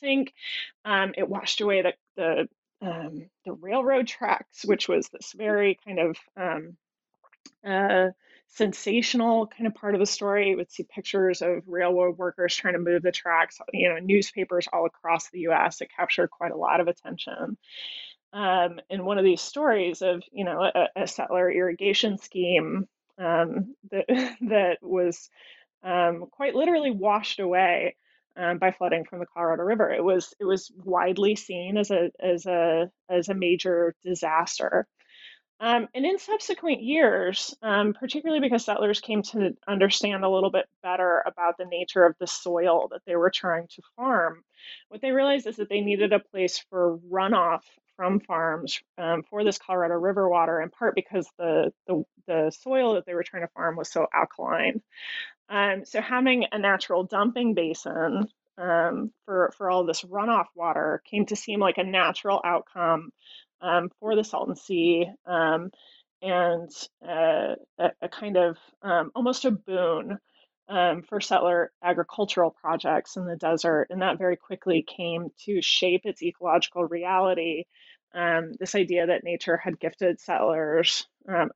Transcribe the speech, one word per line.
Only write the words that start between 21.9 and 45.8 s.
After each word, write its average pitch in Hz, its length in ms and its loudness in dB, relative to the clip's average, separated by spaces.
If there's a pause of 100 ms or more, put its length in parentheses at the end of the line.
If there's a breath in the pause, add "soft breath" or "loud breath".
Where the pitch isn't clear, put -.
scheme, 175 720 0 (300)
um, 170 560 0 (160)
that, 196 160 -2
<laughs> 254 340 0
that 202 400 2
was, 180 480 -2 (540 loud breath)
um, 175 480 2
quite 277 240 -2
literally 302 360 2
washed 208 500 0
away, 180 560 2 (420)
um, 175 200 -2
by 185 140 4
flooding 165 320 -2
from 175 140 -14
the 175 80 -8
Colorado 170 380 -2
River. 214 260 2
It - 120 0
was, 185 380 2
it 208 40 -6
was 190 320 -2
widely 185 600 0
seen 185 400 -6
as 208 140 0
a, 180 200 2 (100)
as 175 260 0
a, 170 440 2 (200)
as 180 180 0
a 196 60 -2
major 175 680 0
disaster. 170 840 0 (720 loud breath)
Um, 233 320 0
and 269 140 -2
in 381 140 0
subsequent 370 600 -2
years, 208 800 0
um, 208 300 2
particularly 294 480 -4
because 247 240 0
settlers 208 360 0
came 214 220 -2
to 202 340 -2 (100)
understand 196 580 2
a 190 60 2
little 190 220 2
bit 190 140 0 (180)
better 180 420 2
about 175 320 -2
the 185 80 -8
nature 175 380 2
of 160 160 6
the 180 80 -6
soil 175 640 0
that - 140 -12
they 175 100 -2
were 175 180 4
trying 170 400 -4
to 180 80 -20 (140)
farm, 180 480 -2 (440 loud breath)
what 214 120 -16
they 262 100 -4
realized 269 380 2
is 233 80 -6
that 208 120 -6
they 202 120 0